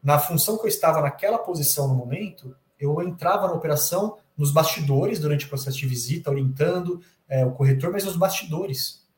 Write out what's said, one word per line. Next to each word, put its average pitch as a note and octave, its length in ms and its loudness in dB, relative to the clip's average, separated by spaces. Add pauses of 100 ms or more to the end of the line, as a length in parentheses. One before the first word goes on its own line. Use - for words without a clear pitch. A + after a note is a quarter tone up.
Na D3 160 6
função F#3+ 400 0
que - 60 -6
eu G#3+ 40 2
estava D#3 320 2
naquela G3 380 0
posição D3 500 -2
no C3 60 2
momento, C3 600 -6 (240)
eu D3 220 -2
entrava F3+ 460 0
na E3+ 80 0
operação E3 640 0 (180)
nos D3 140 0
bastidores, D#3 680 2
durante D3 280 0
o - 20 -20
processo C3+ 300 -6
de C3+ 80 -4
visita, C3 440 -2
orientando, E3+ 720 0 (280)
é, C3 180 2
o B2+ 60 0
corretor, C3+ 380 2
mas G3 140 0
nos F3+ 120 -2
bastidores. F3 840 -4 (160)